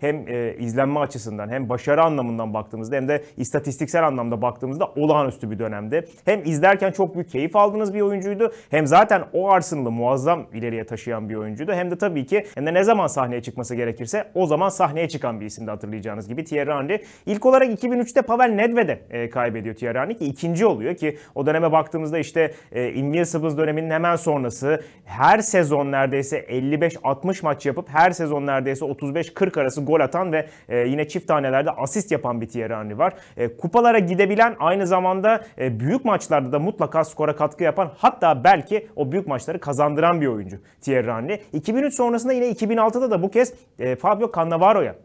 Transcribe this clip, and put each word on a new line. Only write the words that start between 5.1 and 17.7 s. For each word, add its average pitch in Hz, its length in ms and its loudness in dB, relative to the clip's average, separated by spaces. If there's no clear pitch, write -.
bir 104 80 -6
dönemdi. 110 460 -4
Hem 208 200 2
izlerken 185 480 2
çok 190 220 -2
büyük 170 160 -6
keyif 151 260 -2
aldığınız 208 380 2
bir 208 60 -2
oyuncuydu 202 520 0
hem 151 160 2
zaten 190 360 6
o 185 180 0
Arsenal'ı 160 400 2
muazzam 131 640 0
ileriye 113 340 -6
taşıyan 110 420 -6
bir 110 60 -6
oyuncuydu 107 380 -6
hem 180 180 -2
de 175 80 -4
tabii 165 280 -2
ki 202 280 0
hem 143 120 -6
de 160 80 0
ne 185 100 4
zaman 208 220 4
sahneye 123 360 -2
çıkması 120 320 -8
gerekirse 117 500 -4
o 180 120 2
zaman 156 220 2
sahneye 165 400 0
çıkan 117 320 -6
bir 107 60 -8
isimdi 107 240 -10
hatırlayacağınız 104 580 -8
gibi 135 160 -8
Thierry 147 280 -2
Henry. 147 300 -4
İlk 208 200 -2
olarak 262 240 6